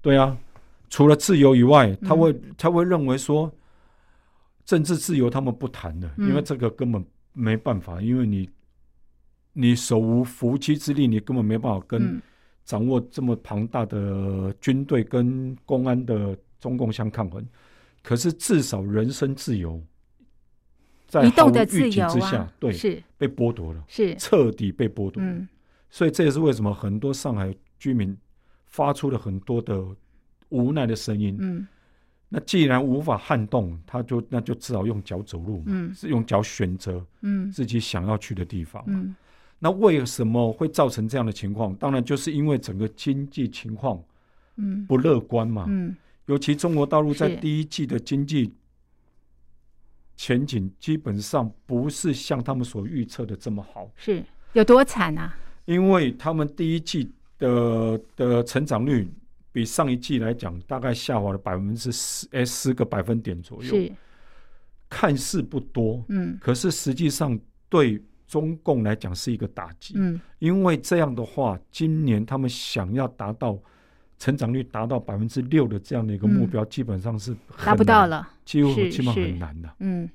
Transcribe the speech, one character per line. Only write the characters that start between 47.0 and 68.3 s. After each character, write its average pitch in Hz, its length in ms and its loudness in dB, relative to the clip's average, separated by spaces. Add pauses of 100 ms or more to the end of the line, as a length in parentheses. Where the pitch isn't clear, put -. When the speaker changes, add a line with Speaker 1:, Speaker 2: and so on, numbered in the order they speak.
Speaker 1:
在 147 160 0
Speaker 2:
是。 175 80 -2
Speaker 1:
第 156 220 -2
一 156 60 -2
季 151 200 -6
的 120 140 -4
经 139 260 -2
济 139 280 0 (1600)
前 127 300 0
景 98 340 -4
基 156 160 0
本 107 240 -4
上 113 320 -2 (140)
不 127 240 -2
是 147 240 -2
像 127 300 -4
他 135 100 -4
们 123 100 -2
所 104 220 -8
预 127 200 -4
测 - 200 -10
的 101 100 -8
这 - 160 -10
么 101 100 -6
好。 98 340 -16
Speaker 2:
是， - 280 -4 (300)
有 220 100 8
多 254 200 10
惨 170 340 -2
啊？ 165 200 -8 (280)
Speaker 1:
因 180 240 4
为 160 220 4
他 151 220 -4
们 151 220 -2
第 165 200 -2
一 165 40 -2
季 160 320 -6 (260)
的， 117 600 0 (160)
的 123 280 2
成 143 220 -2
长 120 200 -2
率 120 220 2 (440)
比 117 140 -2
上 143 260 0
一 123 60 0
季 123 220 -2
来 110 140 -2
讲 90 280 -8
大 131 180 -8
概 123 140 -2
下 120 260 -2
滑 101 120 -2
了 98 60 -4
百 95 180 -6
分 101 200 -4
之 120 160 -6
十、 - 400 -8
哎， 127 140 0
十 127 280 -2
个 123 120 0
百 104 160 -4
分 117 200 -2
点 85 200 -8
左 - 220 -16
右。 127 60 -10
Speaker 2:
是。 196 220 0 (1000)
Speaker 1:
看 147 280 0
似 - 240 -4
不 135 180 -8
多， 117 500 -4
Speaker 2:
嗯。 180 300 -4
Speaker 1:
可 123 140 -2
是 170 160 0
实 139 240 -4
际 147 160 0
上 139 280 -2 (300)
对 123 340 2 (260)
中 156 300 -4